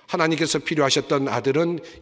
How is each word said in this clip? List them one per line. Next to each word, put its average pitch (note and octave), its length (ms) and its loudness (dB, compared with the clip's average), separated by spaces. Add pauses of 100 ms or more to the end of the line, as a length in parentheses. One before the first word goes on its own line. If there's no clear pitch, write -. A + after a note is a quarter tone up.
하나님께서 D#3+ 520 0
필요하셨던 C#3+ 720 0
아들은 C#3 520 0 (220)